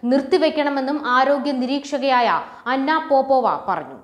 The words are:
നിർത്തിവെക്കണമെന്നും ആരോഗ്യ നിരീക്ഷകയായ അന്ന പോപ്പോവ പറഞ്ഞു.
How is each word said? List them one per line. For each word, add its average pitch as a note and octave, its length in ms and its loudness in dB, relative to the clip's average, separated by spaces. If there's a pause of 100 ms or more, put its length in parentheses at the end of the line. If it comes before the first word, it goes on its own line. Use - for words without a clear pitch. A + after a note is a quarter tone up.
നിർത്തിവെക്കണമെന്നും C#4+ 1000 0
ആരോഗ്യ C4+ 460 2
നിരീക്ഷകയായ B3+ 880 0 (240)
അന്ന D4 440 -2
പോപ്പോവ C4 580 2
പറഞ്ഞു. D3+ 360 -6